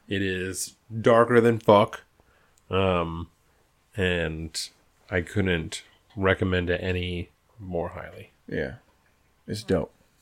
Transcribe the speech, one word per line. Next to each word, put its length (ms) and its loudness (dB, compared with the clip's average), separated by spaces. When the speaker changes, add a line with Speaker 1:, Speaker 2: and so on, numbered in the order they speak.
Speaker 1:
It 140 -2
is 520 -6
darker 400 6
than 180 4
fuck. 440 4
Um, 580 -2
and 720 -4
I 100 -2
couldn't 640 -4
recommend 540 0
it 120 -2
any 480 -6
more 300 -6
highly. 400 -18
Speaker 2:
Yeah. 260 -6
It's 160 -10
dope. 300 -2